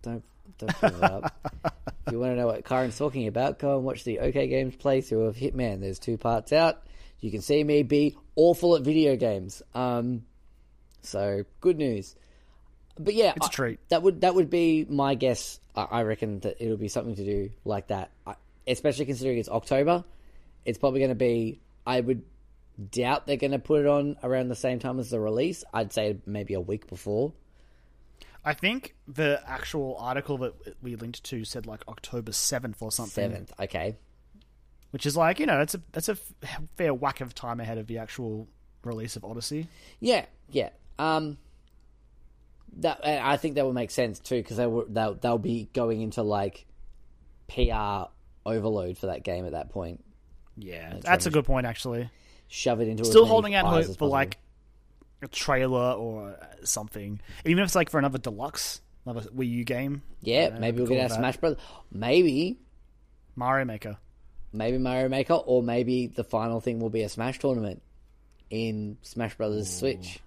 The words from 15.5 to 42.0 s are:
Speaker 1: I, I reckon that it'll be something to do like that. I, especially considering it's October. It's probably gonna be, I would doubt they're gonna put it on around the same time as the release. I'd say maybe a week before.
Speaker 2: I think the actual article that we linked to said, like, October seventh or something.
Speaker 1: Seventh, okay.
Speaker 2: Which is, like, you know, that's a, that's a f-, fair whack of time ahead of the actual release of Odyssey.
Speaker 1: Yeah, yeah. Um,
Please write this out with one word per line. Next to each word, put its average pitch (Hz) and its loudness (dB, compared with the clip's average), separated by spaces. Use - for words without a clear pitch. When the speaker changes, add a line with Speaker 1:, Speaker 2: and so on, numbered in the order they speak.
Speaker 1:
I, 107 0
I 117 0
reckon 107 -2
that 101 -4
it'll 113 0
be 104 -4
something 117 -4
to 101 -6
do 101 -2
like 101 -4
that. 95 -4
I, 101 -10
especially 131 0
considering 127 -2
it's 110 -2
October. 143 2
It's 117 -2
probably 135 2
gonna 131 2
be, 117 0
I 127 2
would 120 0
doubt 123 0
they're 143 0
gonna 135 0
put 151 2
it 143 4
on 143 2
around 127 0
the 123 -2
same 127 -2
time 127 -4
as 123 -6
the 120 0
release. 120 0
I'd 107 -2
say 107 0
maybe 101 -6
a 95 -2
week 98 -6
before. 104 -2
Speaker 2:
I 151 0
think 220 -2
the 143 0
actual 131 -6
article 135 -4
that 127 -6
we 123 -10
linked 117 -12
to 113 -8
said, 110 -10
like, 110 -14
October 113 -8
seventh 123 -4
or 110 -6
something. 101 -4
Speaker 1:
Seventh, 92 -12
okay. 95 -4
Speaker 2:
Which - -8
is, 147 0
like, 170 4
you 302 0
know, 196 4
that's 147 0
a, 180 -10
that's 160 -4
a 202 -2
f-, - -10
fair 160 0
whack 131 -2
of 123 -8
time 117 -8
ahead 113 -6
of 107 -8
the 113 -8
actual 110 -8
release 113 -8
of 107 -10
Odyssey. 120 -6
Speaker 1:
Yeah, 220 4
yeah. 135 0
Um, 156 0